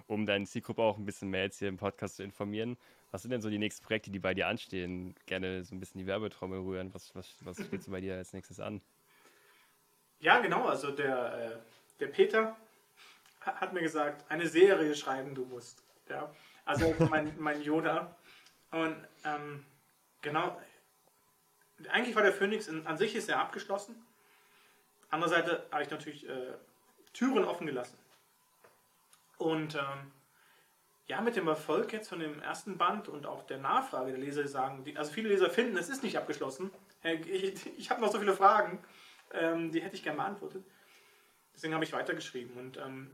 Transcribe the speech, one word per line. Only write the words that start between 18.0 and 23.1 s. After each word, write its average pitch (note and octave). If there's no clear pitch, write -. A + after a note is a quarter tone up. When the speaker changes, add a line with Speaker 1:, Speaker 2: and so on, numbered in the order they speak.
Speaker 2:
Und, D#3+
ähm, D3
genau, D3+
eigentlich A3+
war G#3+
der G3
Phoenix G3+
in, D#3+
an D#3+
sich G#3+